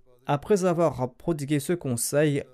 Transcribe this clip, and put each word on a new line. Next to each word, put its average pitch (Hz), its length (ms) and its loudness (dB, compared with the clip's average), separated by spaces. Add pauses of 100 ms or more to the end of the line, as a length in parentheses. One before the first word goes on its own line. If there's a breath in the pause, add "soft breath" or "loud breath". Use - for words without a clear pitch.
(260)
Après 175 380 2
avoir 151 500 0
prodigué 147 460 -2
ce 180 120 -2
conseil, 147 680 0 (120)